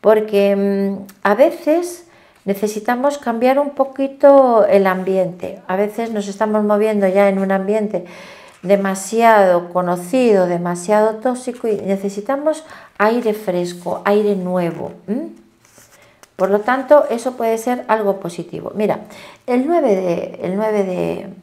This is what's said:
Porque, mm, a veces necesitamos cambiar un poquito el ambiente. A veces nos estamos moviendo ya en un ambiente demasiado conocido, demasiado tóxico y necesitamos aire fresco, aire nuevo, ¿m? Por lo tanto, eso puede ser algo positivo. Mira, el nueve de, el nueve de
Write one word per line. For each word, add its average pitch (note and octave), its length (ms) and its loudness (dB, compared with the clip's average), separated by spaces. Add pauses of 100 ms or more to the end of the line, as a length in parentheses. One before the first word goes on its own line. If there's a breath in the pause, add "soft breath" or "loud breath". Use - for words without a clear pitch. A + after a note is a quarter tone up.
Porque, G3+ 560 2
mm, G3 500 -2 (160)
a G3+ 120 2
veces E4+ 720 0 (380 soft breath)
necesitamos A3 760 -2
cambiar B3 400 0
un C#4+ 120 0
poquito C4+ 960 4
el G3 200 4
ambiente. F#3 800 -2
A F#3 100 -4
veces G#3 340 -4
nos G3+ 180 -6
estamos G#3+ 360 -2
moviendo G#3 440 2
ya G3 200 4
en G3 100 0
un G3 140 0
ambiente G3 520 -2 (580 loud breath)
demasiado G3 1080 2
conocido, F3+ 760 2
demasiado F3 680 0
tóxico A#3+ 520 -6
y G#3 80 0
necesitamos G#3 880 -4 (340 loud breath)
aire A3 360 0
fresco, F3+ 680 -6
aire G#3 320 2
nuevo, F3+ 560 -4 (140)
¿m? C#4 220 -6 (1080 soft breath)
Por F#3+ 140 0
lo G#3 100 2
tanto, C4+ 500 4
eso A#3+ 260 -6
puede A3+ 220 -2
ser B3 300 -4
algo G3+ 320 0
positivo. - 540 -10
Mira, G#3 260 -2 (460 loud breath)
el B3+ 200 0
nueve D4+ 280 2
de, F#3 480 -4
el F#3 140 -4
nueve G#3+ 260 0
de F3 460 -4 (140)